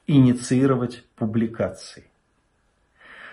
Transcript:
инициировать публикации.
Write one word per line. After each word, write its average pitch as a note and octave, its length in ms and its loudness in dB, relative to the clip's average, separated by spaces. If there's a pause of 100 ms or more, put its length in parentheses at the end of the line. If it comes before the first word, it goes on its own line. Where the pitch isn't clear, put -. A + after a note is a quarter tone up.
инициировать B2+ 1000 2 (100)
публикации. A2 880 -6 (1300)